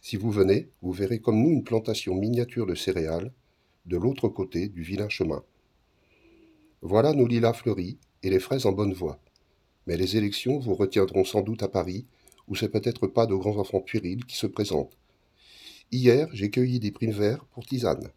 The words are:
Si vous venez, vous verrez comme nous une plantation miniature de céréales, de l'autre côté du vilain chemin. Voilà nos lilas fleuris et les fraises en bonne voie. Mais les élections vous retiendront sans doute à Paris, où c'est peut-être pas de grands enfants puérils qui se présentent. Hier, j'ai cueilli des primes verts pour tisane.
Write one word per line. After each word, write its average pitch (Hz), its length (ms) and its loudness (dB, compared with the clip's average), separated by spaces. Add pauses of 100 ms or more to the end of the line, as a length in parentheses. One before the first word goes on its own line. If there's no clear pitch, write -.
Si - 160 -10
vous 107 140 -2
venez, 101 400 2 (100)
vous 90 100 -6
verrez 98 280 -2
comme 110 200 2
nous 143 120 4
une 139 120 2
plantation 110 520 -2
miniature 120 500 -2
de 90 80 -2
céréales, 87 580 -2 (540)
de 87 120 -4
l'autre 120 300 0
côté 92 400 -4
du 90 140 -10
vilain 98 280 -6
chemin. 78 340 -4 (1400)
Voilà 110 320 4
nos 131 140 6
lilas 117 260 2
fleuris 98 460 -4 (240)
et 95 80 0
les 95 80 6
fraises 127 260 -2
en 101 60 4
bonne 98 220 0
voie. 87 260 -6 (680)
Mais 87 100 -2
les 92 220 0
élections 110 400 0
vous 120 160 -2
retiendront 95 500 2
sans 104 180 0
doute 110 200 -4
à 101 60 -4
Paris, 92 400 -2 (400)
où 101 80 -6
c'est 104 140 -2
peut-être 117 360 -2
pas 117 220 2
de 98 80 0
grands 101 220 0
enfants 98 220 0
puérils 95 460 -6
qui - 120 -12
se 110 100 -4
présentent. 92 500 -4 (920)
Hier, 127 420 6
j'ai 104 160 -2
cueilli 123 300 0
des 104 100 -2
primes 110 220 -4
verts 104 420 0
pour 117 100 -16
tisane. 113 540 -2